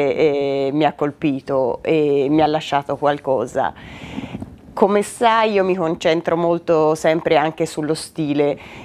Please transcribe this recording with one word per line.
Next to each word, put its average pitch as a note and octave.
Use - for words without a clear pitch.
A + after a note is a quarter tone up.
eh, C#3
mi D3+
ha C#3+
colpito C#3
e C#3+
mi D#3
ha D#3
lasciato C#3+
qualcosa. C3
Come G3+
sai, A3
io G3
mi F#3
concentro E3+
molto E3+
sempre D#3+
anche D#3
sullo D#3
stile D3